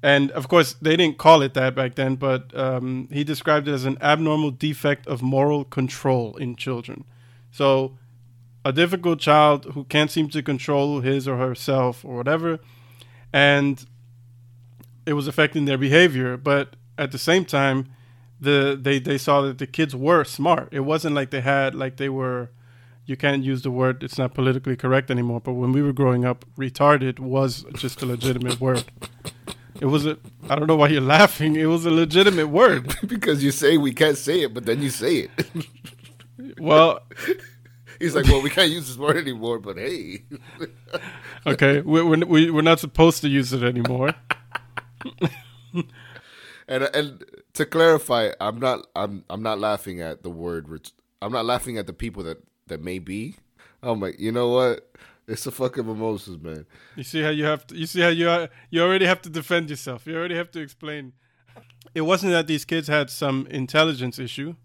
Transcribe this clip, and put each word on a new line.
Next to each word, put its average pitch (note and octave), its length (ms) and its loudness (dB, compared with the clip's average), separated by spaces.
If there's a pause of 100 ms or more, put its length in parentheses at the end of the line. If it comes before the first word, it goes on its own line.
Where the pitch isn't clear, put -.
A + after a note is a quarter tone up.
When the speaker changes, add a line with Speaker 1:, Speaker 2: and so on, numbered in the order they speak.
Speaker 1:
And, C#3 280 4
of B2+ 180 -8
course, E3 320 4
they D#3 160 2
didn't E3 200 2
call D#3 240 8
it C3+ 120 -2
that C3 200 0
back C3 220 -2
then, C3 200 0
but, C3 400 -2
um, B2+ 560 -4
he C#3+ 120 -2
described D3 460 0
it - 40 0
as C3 120 -4
an C3+ 160 -2
abnormal D3+ 500 2
defect C#3+ 560 -4
of C3 140 -6
moral C#3 420 0
control B2+ 720 -2
in B2 220 -8
children. - 480 -10 (440)
So, C3+ 480 0 (680)
a C3+ 80 0
difficult E3+ 460 0
child D3+ 540 4
who C#3 120 -10
can't D3+ 260 0
seem D#3 200 0
to D3+ 120 -4
control C#3+ 560 -2
his C3+ 300 -2
or C3 80 -2
herself B2+ 680 -2
or B2+ 140 -12
whatever, D#3+ 420 -2 (720)
and C#3+ 540 4 (1200)
it D3+ 80 -2
was C#3+ 160 -2
affecting D3+ 340 0
their C#3 140 0
behavior. C3+ 580 4
But C#3 400 -2 (220)
at C#3 160 -4
the C3+ 40 -10
same F3 280 2
time, C3+ 420 0 (520)
the, C#3 400 2
they, C#3 200 0
they C3+ 180 -2
saw C#3+ 260 2
that C3 160 -4
the C3+ 80 -6
kids C#3 280 -4
were D3 300 2
smart. C#3 480 0
It C#3 80 -4
wasn't D#3 340 -2
like C3+ 160 -2
they C3+ 100 -4
had, C3+ 320 0
like, C3 240 -8
they C#3 120 -4
were, B2+ 420 -6 (560)
you C3+ 80 -6
can't C#3 280 0
use C3 180 -2
the C3 100 -4
word, B2+ 320 0
it's - 140 -10
not B2+ 160 -2
politically C3 420 0
correct C3 340 0
anymore, A#2+ 300 -2
but B2+ 140 -8
when B2 180 0
we C#3 100 2
were C#3+ 120 0
growing B2 320 2
up, B2 200 -4 (120)
retarded C3+ 640 2
was C3 540 -2
just B2+ 280 -8
a C3+ 40 -4
legitimate B2 540 -4
word. B2+ 240 0 (960)
It - 80 -4
was D3 200 2
a, D#3 100 -4 (320)
I C#3+ 60 2
don't D3+ 120 0
know D#3+ 100 6
why D3 100 6
you're D3 140 2
laughing. D#3 560 6
It D#3 80 2
was E3 200 2
a E3+ 60 2
legitimate E3 560 4
word. D3+ 540 4
Speaker 2:
<laughs> G3+ 60 -6
Because E3 360 -2
you C#3 80 2
say D3 260 4
we C#3 160 2
can't D3+ 240 2
say E3 240 -2
it, B2 120 -4
but A#2 120 -10
then A#2+ 160 0
you C#3 80 -2
say B2 380 -2
it. - 40 -18 (220)
<laughs> - 1040 -16
Speaker 1:
Well, D#3 420 4 (1000)
Speaker 2:
He's E3 160 -4
like, C#3 100 2
"Well, C#3 160 6
we C#3+ 80 -4
can't E3+ 220 2
use D#3+ 160 -8
this B2 100 -14
word D3 200 0
anymore, A#2+ 420 -6
but G2 180 -12
hey." G2+ 460 -10 (640)
<laughs> - 600 -14
Speaker 1:
Okay, C#3+ 340 4
we, D#3 200 2
we, D#3+ 220 4
we, E3 280 4
we're D3+ 100 2
not E3 180 4
supposed D#3+ 420 4
to D3 80 0
use C3 240 0
it B2 100 -2
anymore. B2 500 -2 (880)
<laughs> - 800 -8 (840)
Speaker 2:
And, C3 160 -2 (120)
and D3 280 -4 (300)
to D3+ 120 -2
clarify, D3+ 680 4 (100)
I'm G#2+ 180 -4
not, B2+ 360 -2
I'm, G2+ 340 -6
I'm G2+ 140 -10
not A2 160 -4
laughing G2+ 420 -4
at D#2+ 220 -10
the F2 80 -12
word E2 360 -8
ret-, D#2 240 -18 (300)
I'm G#2+ 100 -8
not A#2 140 -4
laughing A#2+ 320 -4
at G2+ 80 -8
the F2+ 80 -16
people G2 300 -12
that, D#2+ 160 -12 (280)
that D#2+ 140 -12
may F2+ 180 -10
be. G#2 360 -12 (480)
I'm A#2 160 -4
like, F#2 200 -8
"You G#2+ 120 -4
know B2 180 0
what? B2 420 0 (360)
It's A2 160 -10
the C3 80 -10
fucking B2+ 340 -6
mimosas, G#2+ 560 -8
man." D#2 240 -14 (300)
Speaker 1:
You C3+ 80 -14
see D#3 180 -6
how D#3 80 0
you D3+ 160 -2
have D3+ 220 -4
to, - 100 -20
you D#3+ 80 -6
see F3 160 -4
how E3+ 60 4
you E3+ 200 2
are, E3+ 220 0 (220)
you E3 100 0
already F#3 240 2
have F3+ 180 2
to F3 60 -18
defend D#3+ 400 -4
yourself. C3 380 -12
You D#3+ 100 -10
already F3 180 -6
have E3+ 160 -6
to E3+ 80 -14
explain. D3 540 -14 (800)
It D#3+ 80 -4
wasn't F3+ 320 0
that E3 140 2
these D#3 180 -4
kids D#3+ 220 -4
had D3 240 0
some C3+ 400 -4
intelligence C3+ 680 -2
issue. C#3 480 -10